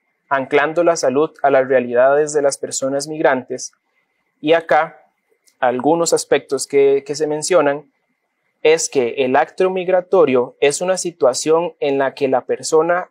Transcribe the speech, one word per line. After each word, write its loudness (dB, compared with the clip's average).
anclando -2
la 2
salud 0
a 2
las 2
realidades 2
de 0
las -2
personas -6
migrantes. -4
Y 0
acá, 0
algunos 0
aspectos -2
que, 2
que -8
se -4
mencionan -2
es 2
que -2
el 0
acto 0
migratorio 0
es 0
una -2
situación -2
en -2
la -2
que -4
la 0
persona -2